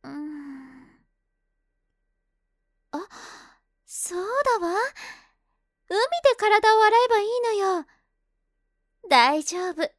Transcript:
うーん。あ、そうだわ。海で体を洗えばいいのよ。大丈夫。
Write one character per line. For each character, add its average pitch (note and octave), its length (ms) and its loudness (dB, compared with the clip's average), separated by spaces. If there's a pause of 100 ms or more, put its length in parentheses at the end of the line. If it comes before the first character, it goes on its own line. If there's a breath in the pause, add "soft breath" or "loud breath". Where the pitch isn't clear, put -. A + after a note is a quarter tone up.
う C4 60 -18
ー - 20 -14
ん。 C#4 880 -14 (1900)
あ、 E4 160 -10 (800 loud breath)
そ - 340 -8
う F#4+ 60 -6 (320)
だ - 0 -
わ。 E4+ 160 -4 (1120 loud breath)
海 F#4+ 120 0 (240)
で C5 120 6
体 G#4+ 400 4
を A4 60 6
洗 A4+ 220 6
え A#4+ 40 0
ば A4 120 2
い G4+ 40 -2
い G#4+ 40 -4 (140)
の A#4 100 -2 (260)
よ。 D4+ 80 -8 (1200)
大 C#4+ 360 4
丈 F4+ 260 -6
夫。 D#4+ 180 -6 (100)